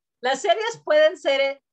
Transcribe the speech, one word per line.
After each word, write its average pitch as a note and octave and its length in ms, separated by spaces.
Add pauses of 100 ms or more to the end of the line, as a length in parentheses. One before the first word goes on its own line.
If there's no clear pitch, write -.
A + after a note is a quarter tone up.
(220)
Las C4 200
series G#4+ 440
pueden D#4 320
ser, C#4 240
eh, C#4 320